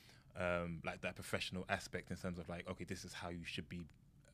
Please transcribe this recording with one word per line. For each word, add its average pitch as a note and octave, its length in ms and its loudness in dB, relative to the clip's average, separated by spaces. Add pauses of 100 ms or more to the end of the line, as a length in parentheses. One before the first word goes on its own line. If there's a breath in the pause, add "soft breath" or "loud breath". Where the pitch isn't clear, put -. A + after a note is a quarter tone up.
(360 loud breath)
um, F2 480 4
like, F2+ 180 -2
that F2+ 140 0
professional F#2 540 0
aspect F#2 420 0
in F2+ 60 0
terms F2 220 -2
of, E2 100 -4
like, F2 180 -4
okay, F2+ 160 -2
this F2+ 220 -2
is F2+ 80 -8
how F2+ 160 -2
you E2+ 140 -2
should E2+ 260 -2
be F2 160 -4 (480)